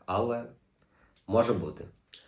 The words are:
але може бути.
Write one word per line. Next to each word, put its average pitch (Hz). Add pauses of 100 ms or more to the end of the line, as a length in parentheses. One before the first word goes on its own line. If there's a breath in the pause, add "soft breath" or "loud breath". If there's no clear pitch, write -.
але 117 (840 soft breath)
може 113
бути. 80 (420 loud breath)